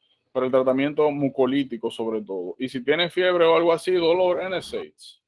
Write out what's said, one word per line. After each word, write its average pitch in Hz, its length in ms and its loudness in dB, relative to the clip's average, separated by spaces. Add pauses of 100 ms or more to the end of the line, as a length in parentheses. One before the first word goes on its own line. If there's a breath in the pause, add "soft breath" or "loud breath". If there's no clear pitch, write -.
(340)
pero 127 140 0
el 127 40 -2
tratamiento 139 600 2
mucolítico 131 800 0
sobre 110 320 -4
todo. 92 340 -8
Y 131 100 -6
si 123 160 -8
tiene 160 280 0
fiebre 180 340 2
o 165 100 6
algo 170 160 2
así, 165 200 -2
dolor, 175 500 2
N 185 220 -6
saids. - 640 -12